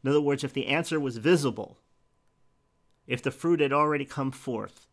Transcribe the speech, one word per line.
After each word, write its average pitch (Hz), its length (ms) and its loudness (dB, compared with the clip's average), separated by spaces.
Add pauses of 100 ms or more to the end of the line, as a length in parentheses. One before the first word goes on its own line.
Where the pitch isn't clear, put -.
In 135 80 -2
other 147 120 4
words, 143 240 0
if 131 80 -6
the 135 140 -4
answer 160 300 -2
was 135 200 -4
visible, 139 600 2 (1300)
if 127 160 -4
the 135 100 -4
fruit 165 280 0
had 139 140 2
already 147 320 2
come 135 260 -4
forth 107 600 -8